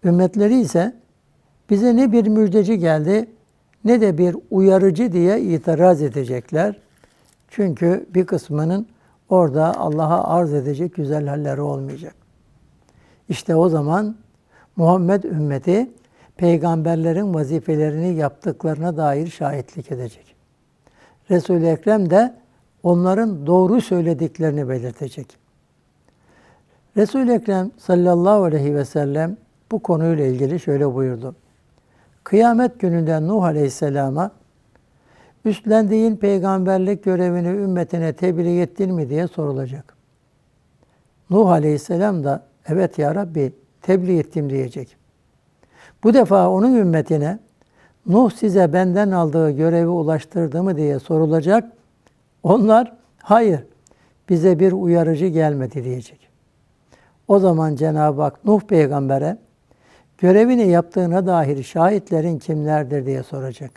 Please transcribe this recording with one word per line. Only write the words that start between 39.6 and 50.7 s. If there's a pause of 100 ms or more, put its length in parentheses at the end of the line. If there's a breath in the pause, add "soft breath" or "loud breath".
Nuh
aleyhisselam
da, (240)
"Evet
ya
Rabbi, (280)
tebliğ
ettim."
diyecek. (1040 soft breath)
Bu
defa
onun
ümmetine, (640 soft breath)
"Nuh
size
benden
aldığı
görevi
ulaştırdı
mı?"